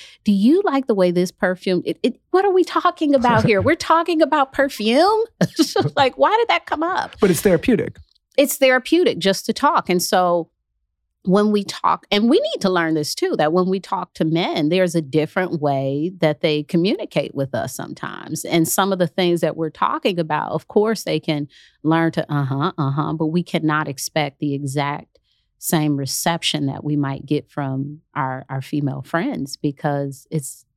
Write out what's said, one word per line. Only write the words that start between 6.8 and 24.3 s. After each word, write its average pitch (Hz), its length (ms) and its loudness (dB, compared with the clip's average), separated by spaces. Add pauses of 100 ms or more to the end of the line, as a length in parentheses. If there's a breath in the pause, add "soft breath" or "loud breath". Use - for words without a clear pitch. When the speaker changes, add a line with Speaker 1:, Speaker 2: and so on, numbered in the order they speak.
Speaker 1:
up? 349 380 -4
Speaker 2:
But 190 100 4
it's 170 100 0
therapeutic. 185 580 2 (380)
Speaker 1:
It's 277 200 2
therapeutic 254 600 2
just 185 280 0
to 220 60 0
talk. 294 360 0
And 180 140 0
so 175 460 2 (760)
when 208 280 4
we 208 100 2
talk, 180 480 -2
and 208 180 2
we 349 120 4
need 622 220 -4
to 196 60 2
learn 165 260 0
this 147 200 -2
too, 349 220 -2
that 156 160 0
when 180 160 2
we 190 100 0
talk 180 360 -8
to 175 100 -2
men, 165 460 0
there's 180 260 2
a 165 40 2
different 156 600 -2
way 143 580 -2
that 151 220 0
they 151 240 0
communicate 185 680 -2
with 135 220 -6
us 110 220 -6
sometimes. - 680 -12
And 165 220 2
some 196 260 0
of 185 60 0
the 175 80 2
things 175 340 0
that 160 160 -2
we're 160 140 -4
talking 202 480 -2
about, 151 320 -4
of - 160 -6
course, 208 380 0
they 156 160 -2
can 147 260 -4 (380 soft breath)
learn 165 280 2
to, - 200 -4
"Uh-huh, 143 440 -2
uh-huh," 147 360 -2
but 160 140 -4
we 170 180 -2
cannot 156 420 -2
expect 143 540 -6